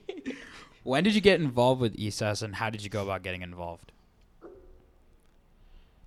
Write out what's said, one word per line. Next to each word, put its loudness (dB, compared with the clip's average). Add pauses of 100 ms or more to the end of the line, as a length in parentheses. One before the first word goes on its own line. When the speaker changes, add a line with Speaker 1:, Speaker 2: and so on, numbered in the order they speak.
Speaker 1:
<laughs> -14
Speaker 2:
When 2
did 6
you 4
get 8
involved 4
with 0
E -2
S -4
S, -2
and -8
how -2
did -8
you -8
go -2
about -4
getting -8
involved? -12 (2250)